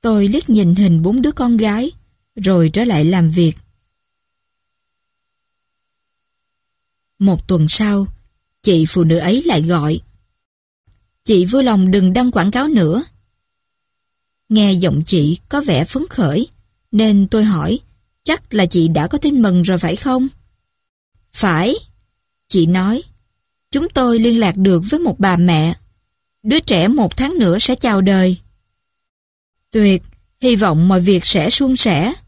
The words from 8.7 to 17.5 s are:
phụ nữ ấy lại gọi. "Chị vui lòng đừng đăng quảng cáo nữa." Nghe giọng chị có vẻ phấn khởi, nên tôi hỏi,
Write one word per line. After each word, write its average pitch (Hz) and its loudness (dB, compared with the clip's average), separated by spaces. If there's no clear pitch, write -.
phụ 175 0
nữ 165 2
ấy 208 -2
lại 339 0
gọi. 165 -2
"Chị 185 2
vui 262 0
lòng 196 2
đừng 185 2
đăng 247 0
quảng 202 0
cáo 262 -2
nữa." 214 0
Nghe 208 2
giọng 170 0
chị 165 0
có 285 -4
vẻ 180 -2
phấn 302 -6
khởi, 196 -2
nên 208 2
tôi 214 0
hỏi, 190 -2